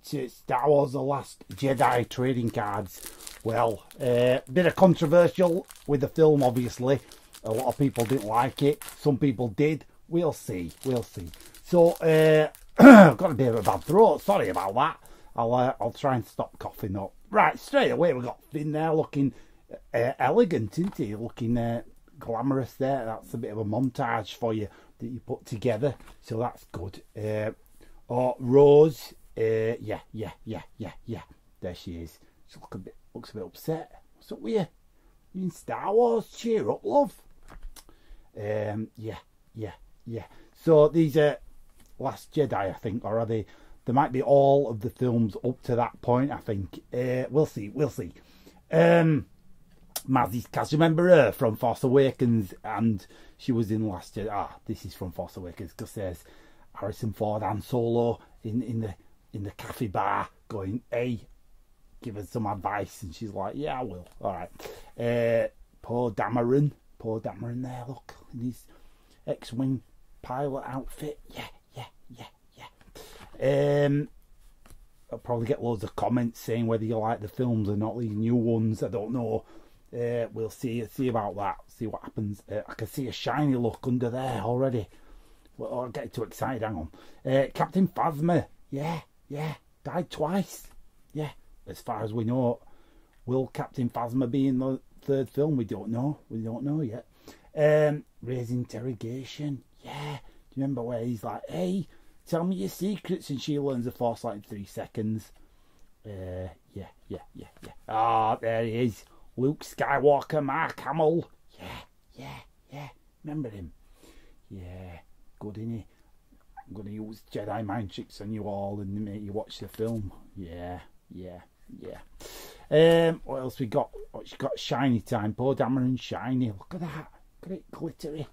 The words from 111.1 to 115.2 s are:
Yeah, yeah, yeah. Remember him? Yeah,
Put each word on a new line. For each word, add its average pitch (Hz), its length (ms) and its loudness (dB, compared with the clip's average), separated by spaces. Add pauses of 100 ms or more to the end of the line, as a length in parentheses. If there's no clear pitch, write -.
Yeah, - 220 -16 (320)
yeah, 131 260 -18 (320)
yeah. 139 180 -14 (340)
Remember 147 260 -8
him? 98 220 -14 (800)
Yeah, 90 500 -16 (400)